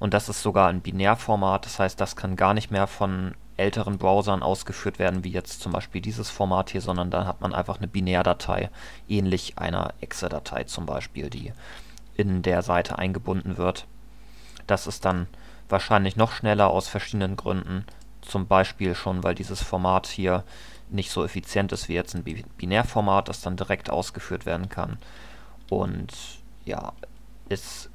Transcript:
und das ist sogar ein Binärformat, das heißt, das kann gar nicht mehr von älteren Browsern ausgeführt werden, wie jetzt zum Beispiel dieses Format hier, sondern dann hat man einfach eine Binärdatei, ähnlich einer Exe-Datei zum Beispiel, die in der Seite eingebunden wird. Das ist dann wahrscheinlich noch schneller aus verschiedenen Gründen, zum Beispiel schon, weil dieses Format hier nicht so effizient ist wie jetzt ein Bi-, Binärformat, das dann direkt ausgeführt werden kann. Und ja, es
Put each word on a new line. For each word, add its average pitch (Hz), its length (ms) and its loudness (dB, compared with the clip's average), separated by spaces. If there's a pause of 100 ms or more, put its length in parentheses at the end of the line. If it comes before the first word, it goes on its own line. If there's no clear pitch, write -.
und 101 120 2
das 101 160 4
ist - 140 -4
sogar 95 280 6
ein 90 100 0
Binärformat, 98 840 2
das - 120 -8
heißt, 95 220 2
das - 160 0
kann 95 180 -4
gar 98 180 6
nicht 107 200 0
mehr 98 160 4
von 92 480 -2 (220)
älteren 101 400 0
Browsern 98 440 4
ausgeführt - 560 -2
werden, 92 260 2
wie 92 60 -4
jetzt - 300 -6
zum 90 120 -4
Beispiel 92 280 -4
dieses 107 300 -6
Format 95 400 2
hier, 95 100 -2
sondern 90 300 0
dann 90 160 2
hat 90 160 -4
man 95 100 -2
einfach - 240 -2
eine 98 100 -4
Binärdatei, 92 840 2 (380)
ähnlich 95 500 2
einer 87 420 -2
Exe-Datei - 640 -6
zum - 220 -6
Beispiel, 71 420 -6
die - 240 -8 (640)
in 95 240 4
der 90 220 4
Seite 87 360 2
eingebunden 92 600 -2
wird. 90 280 0 (800)
Das 98 200 2
ist - 180 -6
dann 90 240 2 (400)
wahrscheinlich 98 480 4
noch 110 160 6
schneller 104 380 6
aus 92 180 2
verschiedenen 98 480 -2
Gründen, 95 480 -2 (380)
zum 95 240 -2
Beispiel 95 480 6
schon, 92 280 0
weil 90 120 2
dieses 95 280 -4
Format 92 440 2
hier 92 380 2 (440)
nicht 98 220 -2
so 92 120 0
effizient 95 500 0
ist - 160 -6
wie 85 60 0
jetzt 87 200 -2
ein 85 100 -4
Bi-, 80 220 -8 (100)
Binärformat, 101 720 4
das - 140 -8
dann 92 140 -2
direkt 98 340 -2
ausgeführt - 560 -2
werden 85 240 -2
kann. 107 260 -4 (720)
Und - 440 -2 (520)
ja, - 300 -6 (540)
es - 460 -6